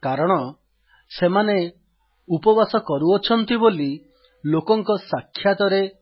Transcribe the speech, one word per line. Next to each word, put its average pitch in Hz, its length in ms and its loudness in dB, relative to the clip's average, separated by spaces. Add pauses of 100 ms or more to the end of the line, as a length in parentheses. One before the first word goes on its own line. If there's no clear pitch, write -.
କାରଣ 139 300 -2 (760)
ସେମାନେ 202 460 0 (720)
ଉପବାସ 214 440 2 (140)
କରୁଅଛନ୍ତି 196 720 0
ବୋଲି 180 320 2 (540)
ଲୋକଙ୍କ 160 460 0 (120)
ସାକ୍ଷାତରେ 196 800 -2 (200)